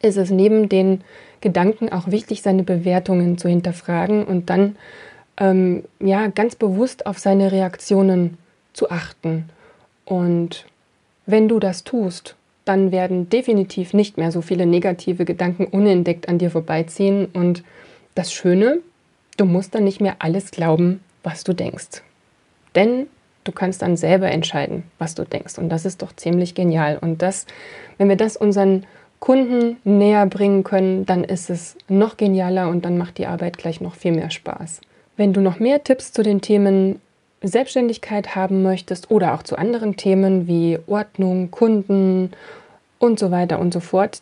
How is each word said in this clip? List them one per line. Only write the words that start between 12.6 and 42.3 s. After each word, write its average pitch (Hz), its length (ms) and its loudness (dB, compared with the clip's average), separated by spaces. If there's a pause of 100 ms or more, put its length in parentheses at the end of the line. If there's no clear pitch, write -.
dann 190 260 2
werden 185 380 -2
definitiv 196 640 0
nicht 208 240 0
mehr 165 140 -2
so 170 100 -2
viele 180 240 -2
negative 175 600 0
Gedanken 175 400 -2
unentdeckt 180 640 0
an 175 80 2
dir 170 140 0
vorbeiziehen. 165 840 -2
Und 175 300 0 (520)
das 180 160 -4
Schöne, 208 480 2 (580)
du 208 80 2
musst 185 280 0
dann 214 120 0
nicht 196 160 -2
mehr 190 180 -2
alles 175 320 -4
glauben, 175 480 0 (240)
was 156 200 -10
du 185 100 -2
denkst. - 500 -10 (720)
Denn 247 320 2 (360)
du - 80 -10
kannst 190 300 -4
dann 180 160 0
selber 185 320 2
entscheiden, 160 540 -4 (160)
was 160 160 -8
du - 80 -6
denkst. - 340 -10
Und 165 120 -4
das 160 160 -4
ist 185 180 -8
doch - 120 -14
ziemlich 175 380 -2
genial. 160 460 0
Und 165 240 -4
das, - 240 -4 (500)
wenn 196 120 4
wir 190 80 4
das 220 200 -2
unseren 196 480 2 (340)
Kunden 240 640 2
näher 202 440 4
bringen 196 360 2
können, 190 420 0
dann 185 180 0
ist - 260 -6
es 170 260 -10 (120)
noch 208 300 2
genialer 185 520 0
und 175 160 -2
dann 175 120 -2
macht 175 200 -6
die 185 80 -6
Arbeit 175 320 -6
gleich 165 240 -8
noch 175 140 -10
viel - 160 -2
mehr 160 180 -2
Spaß. - 520 -12 (360)
Wenn 202 160 2
du 196 80 2
noch 185 180 0
mehr 277 240 2
Tipps - 300 0
zu 226 100 0
den 208 180 2
Themen 196 600 2 (400)
Selbstständigkeit 226 920 -2
haben 190 280 0
möchtest 185 480 -4
oder 185 220 2
auch 151 100 -8
zu - 140 -8
anderen 220 380 -2
Themen 190 520 2
wie 170 300 0 (100)
Ordnung, 185 640 -2
Kunden 196 800 2 (680)